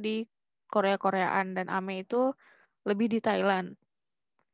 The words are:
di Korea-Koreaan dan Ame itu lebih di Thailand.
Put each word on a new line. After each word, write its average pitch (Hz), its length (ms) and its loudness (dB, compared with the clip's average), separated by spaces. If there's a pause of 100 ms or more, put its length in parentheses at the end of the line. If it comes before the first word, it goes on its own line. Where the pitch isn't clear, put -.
di 220 240 -2 (480)
Korea-Koreaan 190 800 2
dan 185 160 -4
Ame 190 320 -4
itu 254 320 0 (480)
lebih 208 320 0
di 220 80 0
Thailand. 190 560 0 (760)